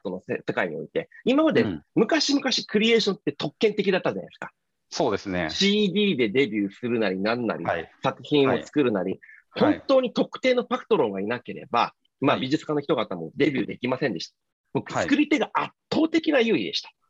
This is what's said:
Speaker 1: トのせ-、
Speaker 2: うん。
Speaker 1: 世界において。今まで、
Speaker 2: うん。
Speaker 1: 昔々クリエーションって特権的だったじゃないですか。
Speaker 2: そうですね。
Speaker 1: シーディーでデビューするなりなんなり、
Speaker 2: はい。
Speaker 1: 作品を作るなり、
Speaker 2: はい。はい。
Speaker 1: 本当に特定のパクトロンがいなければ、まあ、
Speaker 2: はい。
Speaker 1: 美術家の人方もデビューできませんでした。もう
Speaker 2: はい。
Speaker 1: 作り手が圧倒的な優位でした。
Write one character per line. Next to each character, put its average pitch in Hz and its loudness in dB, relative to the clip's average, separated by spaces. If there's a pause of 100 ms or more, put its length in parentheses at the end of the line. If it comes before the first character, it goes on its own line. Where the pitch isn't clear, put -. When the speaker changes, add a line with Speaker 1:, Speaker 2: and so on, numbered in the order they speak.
Speaker 1:
ト 98 -6
の 92 -8
せ-、 123 -6
Speaker 2:
う - -6
ん。 - -10
Speaker 1:
世 - -4
界 98 0
に 76 -8
お 76 -8
い - -12
て。 - -4 (140)
今 277 4
ま 294 2
で、 123 4
Speaker 2:
う 110 0
ん。 90 -6 (100)
Speaker 1:
昔 277 2
々 277 0 (220)
ク 214 0
リ 226 4
エ 233 6
ー 226 6
シ 202 0
ョ 190 -2
ン - -2
っ - -20
て 147 -4
特 - -8
権 208 2
的 202 0
だ 185 2
っ - -2
た 131 -2
じ 95 -6
ゃ - -8
な - -12
い 80 -16
で - -20
す - -20
か。 - -12 (380)
Speaker 2:
そ 147 0
う - 2
で 95 0
す 101 -8
ね。 90 -2
Speaker 1:
シ 202 2
ー - -8
デ 202 0
ィ 202 2
ー - 0
で 117 0
デ 131 2
ビ 101 -2
ュ 98 -6
ー - -10
す - -10
る 117 0
な 104 0
り 95 -2
な 107 0
ん 120 -4
な 90 -2
り、 82 -10
Speaker 2:
は 92 -2
い。 80 -10 (100)
Speaker 1:
作 131 -4
品 139 2
を - 2
作 - -2
る 123 2
な 92 0
り、 95 -4 (320)
Speaker 2:
は - -8
い。 226 4
は 302 4
い。 - 2
Speaker 1:
本 - -18
当 262 6
に 247 -4
特 - -2
定 254 2
の 240 0
パ 247 -4
ク - -16
ト 208 2
ロ 135 2
ン 101 -2
が 98 -4
い 101 -2
な 120 -4
け 98 -12
れ 76 -14
ば、 117 0 (260)
ま 135 2
あ、 - 4
Speaker 2:
は - -4
い。 - -4
Speaker 1:
美 127 -4
術 151 0
家 156 -4
の 147 0
人 143 0
方 104 -4
も 80 -10
デ 147 2
ビ 127 -2
ュ - -2
ー 101 -4
で 92 -10
き 123 -6
ま 127 -2
せ 143 -4
ん 98 -4
で 80 -8
し - -10
た。 - -20 (380)
も - -2
う - -10
Speaker 2:
は 117 0
い。 - 2
Speaker 1:
作 - 0
り 294 2
手 302 2
が 214 -2
圧 143 -2 (220)
倒 320 2
的 320 0
な 269 4
優 226 2
位 107 0
で 78 -6
し - -4
た。 - -18 (180)